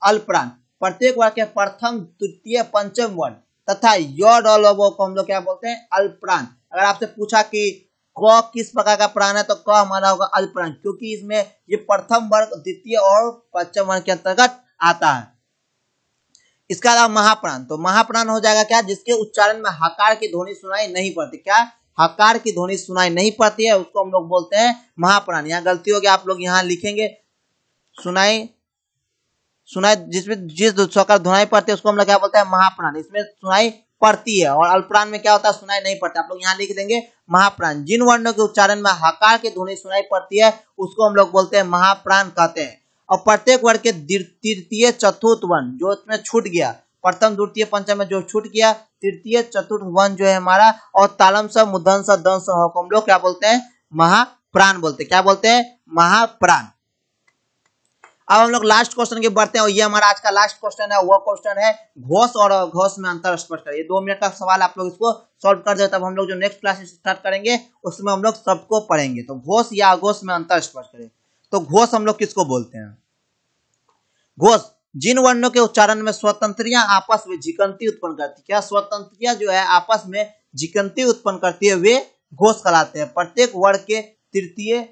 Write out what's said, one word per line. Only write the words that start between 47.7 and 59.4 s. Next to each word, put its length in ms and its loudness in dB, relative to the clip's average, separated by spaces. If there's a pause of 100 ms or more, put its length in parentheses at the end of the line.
में 100 -2
जो 140 -6
छूट 260 -8
गया, 260 2
तृतीय, 680 -6
चतुर्थ 460 -8
वर्ण 260 0
जो 100 -2
है 100 4
हमारा, 380 4 (220)
और 120 6 (120)
तालम 280 4
स, 100 -2 (100)
मूर्धन 360 0
स, 160 2
दंस 220 0
स 60 -16
को 340 0
हम 100 -10
लोग 140 2
क्या 140 4
बोलते 280 -2
हैं? 140 2 (320)
महाप्राण 880 2
बोलते 220 -6
हैं। 60 -12
क्या 120 2
बोलते 260 2
हैं? 180 2 (260)
महाप्राण। 760 2 (1600)
अब 120 6
हम 100 4
लोग 160 -2
लास्ट 280 2
क्वेश्चन 280 -4
के 80 0
बढ़ते 280 0